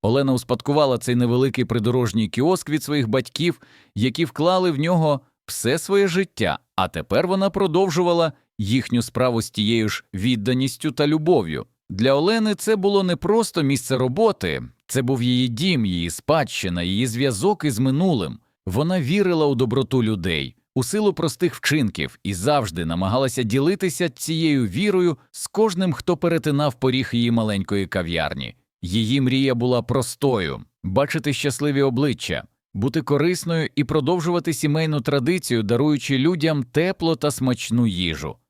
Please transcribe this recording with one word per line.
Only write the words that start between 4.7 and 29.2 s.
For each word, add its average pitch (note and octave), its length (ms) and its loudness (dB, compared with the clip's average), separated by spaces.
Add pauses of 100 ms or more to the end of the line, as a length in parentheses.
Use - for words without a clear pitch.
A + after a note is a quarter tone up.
в C#3 80 -2
нього D#3+ 420 2 (260)
все C#3 320 -2
своє G3 300 2
життя, D#3+ 500 -2 (180)
а F#2 120 0
тепер G2+ 380 0
вона F#3+ 240 0
продовжувала F3 800 2 (260)
їхню A#2 440 0
справу A#2+ 400 0
з - 80 -8
тією G#2+ 380 2
ж - 160 -6 (100)
відданістю B2+ 760 -2
та C#3+ 160 0
любов'ю. D3 600 0 (240)
Для A#2 240 2
Олени G#3+ 400 2
це A3 220 0
було G3 260 2
не F3 140 0
просто G#3 460 0
місце C3+ 340 0
роботи, B2+ 680 0 (240)
це C#3 160 -2
був B2 200 0
її B2 260 2
дім, B2+ 380 0
її E2+ 240 -2
спадщина, F#2+ 720 -2
її G2 240 0
зв'язок C3 580 -2
із A#2+ 140 0
минулим. C3 600 0 (280)
Вона D#3 340 0
вірила E3 460 2
у C#3+ 80 2
доброту B2 480 0
людей, F2 540 -2 (180)
у B2+ 100 0
силу G#3 280 0
простих E3+ 420 -2
вчинків G#2 680 -2
і G2 120 -4
завжди F#2+ 500 0
намагалася G2+ 580 -2
ділитися D#3+ 680 0
цією D3+ 580 0
вірою F3 520 0 (120)
з - 160 -12
кожним, F#3+ 460 0
хто F3 240 -2
перетинав D3+ 580 0
поріг C3 380 0
її A#2 180 2
маленької G2+ 560 0
кав'ярні. D#2+ 680 -4 (280)
Її A2 380 0